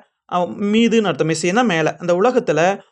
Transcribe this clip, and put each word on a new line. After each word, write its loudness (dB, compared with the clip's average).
அ, 0
மீதுன்னு 0
அர்த்தம், -2
மிசைனா 0
மேல. 0
அந்த -2
உலகத்துல 0